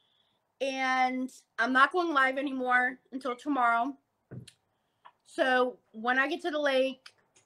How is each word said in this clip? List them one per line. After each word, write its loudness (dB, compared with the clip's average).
And -2
I'm 0
not 6
going 0
live 2
anymore 0
until -6
tomorrow. 0
So, 0
when -2
I 2
get -4
to -4
the -2
lake, 0